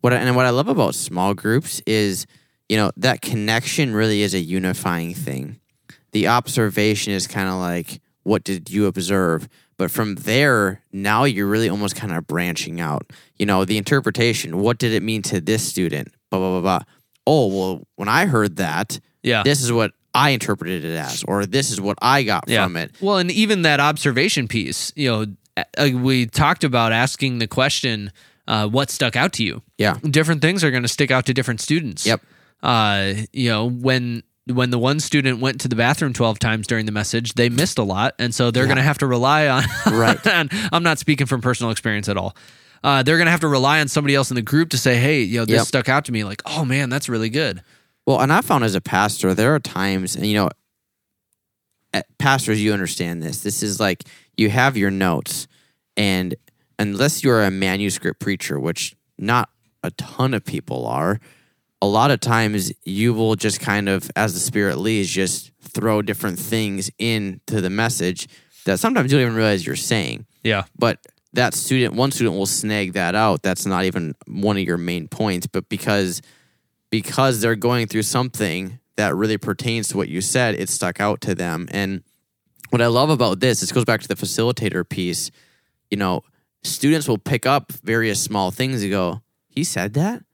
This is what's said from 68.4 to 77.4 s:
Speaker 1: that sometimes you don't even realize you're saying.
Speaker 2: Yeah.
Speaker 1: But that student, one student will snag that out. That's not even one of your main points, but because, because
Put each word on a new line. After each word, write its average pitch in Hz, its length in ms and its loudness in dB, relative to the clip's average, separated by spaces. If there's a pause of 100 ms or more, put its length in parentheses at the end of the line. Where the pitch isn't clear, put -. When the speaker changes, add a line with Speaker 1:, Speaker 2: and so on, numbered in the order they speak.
Speaker 1:
that 190 140 2
sometimes 220 320 2
you 147 60 4
don't 127 100 4
even 113 100 -2
realize 104 280 2
you're 67 100 -4
saying. 80 500 -4 (180)
Speaker 2:
Yeah. 101 200 0 (140)
Speaker 1:
But 117 220 0 (340)
that 123 200 2
student, 127 400 0
one 135 180 0
student 110 260 0
will 98 80 0
snag 101 480 -2
that 90 220 -2
out. 107 280 2
That's 92 220 -2
not 92 200 0
even 85 300 -4 (120)
one 101 300 0
of 98 60 -2
your 85 140 -2
main 87 320 -4
points, 95 360 -2
but - 220 -6
because, 98 540 -2 (680)
because 117 520 0